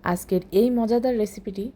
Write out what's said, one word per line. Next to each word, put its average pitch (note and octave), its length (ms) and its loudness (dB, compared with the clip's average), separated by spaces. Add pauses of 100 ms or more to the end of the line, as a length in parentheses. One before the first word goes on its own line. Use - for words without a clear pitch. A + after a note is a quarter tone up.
(120)
আজকের F3+ 300 -2 (180)
এই A#3+ 80 4 (100)
মজাদার A#3+ 440 2
রেসিপিটি G3+ 420 -6 (120)